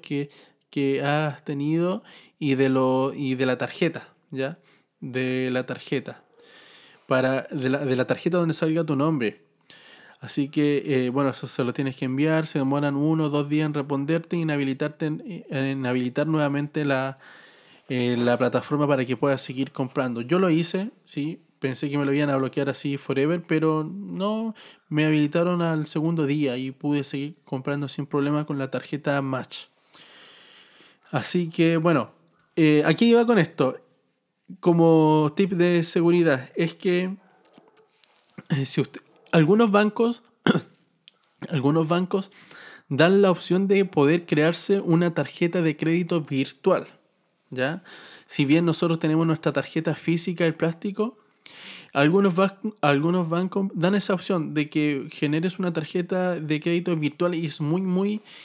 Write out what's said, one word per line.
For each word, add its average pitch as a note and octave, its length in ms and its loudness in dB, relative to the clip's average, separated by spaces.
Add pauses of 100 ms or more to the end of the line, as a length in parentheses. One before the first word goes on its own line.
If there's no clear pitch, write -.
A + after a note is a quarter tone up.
que, C#3+ 260 -6 (400)
que C#3 340 0
has D3 440 -2
tenido D#3+ 560 -2 (360)
y C#3 180 0
de C3+ 120 4
lo, C3 480 2
y C3 200 -4
de C3 100 0
la B2+ 100 2
tarjeta, - 560 -4 (180)
¿ya? C3+ 280 -6 (420)
De B2+ 500 -2
la B2+ 140 -2
tarjeta. - 580 -8 (840)
Para, C3 440 0
de C3 200 -2
la, C3+ 80 0
de C3+ 180 0
la B2+ 100 0
tarjeta E3+ 300 -2
donde E3+ 160 0
salga D#3+ 320 0
tu D#3 120 -2
nombre. C#3 460 -2 (800)
Así C#3 280 -4
que, D3 380 0
eh, B2+ 240 0
bueno, C#3 180 0
eso B2+ 180 -8
se - 180 -4
lo A#2+ 100 -4
tienes C3+ 220 -4
que C3+ 100 -6
enviar, D#3 400 0
se - 120 -4
demoran C#3+ 380 0
uno D#3+ 280 0
o D3+ 40 0
dos C#3+ 180 -2
días D3+ 200 0
en D3 80 -4
responderte, D3 640 -4
inhabilitarte D3 640 -4
en, E3+ 460 -8
en C3+ 340 -4
habilitar B2+ 420 -2
nuevamente D3 600 -2
la, C3+ 320 -2 (720)
eh, B2 280 0
la A#2+ 200 2
plataforma C3 500 0
para C3 160 2
que A#2+ 140 -4
puedas C#3 240 0
seguir C3 280 -6
comprando. B2+ 520 -4
Yo C#3 160 0
lo F#3+ 100 2
hice, E3+ 440 -2 (120)
sí, D3+ 380 -8 (160)
pensé C3+ 320 -4
que C#3+ 80 -2
me C#3+ 80 0
lo C#3 80 0
iban D3 160 0
a C3+ 80 0
bloquear C3+ 320 -2
así C#3 260 -4
forever, D3 500 -2
pero D#3 380 0
no, G3+ 720 -6 (340)
me D3+ 160 2
habilitaron D#3 560 2
al D#3+ 240 0
segundo D#3+ 400 -2
día C#3 320 0
y C3 140 -6
pude C#3+ 340 -4
seguir C#3+ 400 -8
comprando C#3+ 440 -4
sin C#3 180 -8
problema D3 400 0
con D3 100 -6
la C3+ 140 -4
tarjeta C#3+ 500 -4
Match. C3 440 -6 (1500)
Así E3 400 -2
que, E3 260 2
bueno, D#3+ 360 0 (440)
eh, D3+ 300 6
¿a D#3+ 80 4
qué A3+ 100 2
iba A#3 220 6
con A3+ 120 4
esto? D3 400 0 (800)
Como D#3 760 6
tip G3 160 2
de F3 300 2
seguridad, E3 720 2
es E3 200 -2
que, F#3 420 -2 (1300)
eh, C3+ 160 0
si - 160 -4
usted, - 220 -6 (300)
algunos G3 400 4
bancos, G#3 500 2 (220)
<clears throat> - 1040 -4
algunos D3+ 400 2
bancos F#3 420 -2 (580)
dan E3+ 320 6
la F#3+ 120 6
opción F3+ 340 0
de G3 180 4
poder E3+ 420 2
crearse E3 520 2
una F3 340 2
tarjeta E3+ 480 -2
de D#3 160 0
crédito E3 440 0
virtual, C#3 640 -2 (640)
¿ya? C3+ 320 -4 (440)
Si - 180 0
bien D#3 200 4
nosotros E3 360 0
tenemos D#3+ 260 2
nuestra D#3 260 0
tarjeta D3+ 440 -2
física, E3+ 500 -2
el D#3+ 80 0
plástico, G3+ 640 -4 (760)
algunos E3+ 440 4
ba-, F#3+ 240 0 (200)
algunos D#3+ 480 2
bancos F#3 460 -2
dan F3+ 220 2
esa G3 180 0
opción E3 400 -2
de D3 160 -2
que D3 400 -2
generes D#3+ 480 -2
una F3+ 140 -2
tarjeta F3+ 640 -2
de D3+ 240 -4
crédito F3 340 -2
virtual D#3+ 400 -2
y E3 120 -4
es D3 140 -6
muy, D#3+ 220 0
muy, G3 380 -2 (240)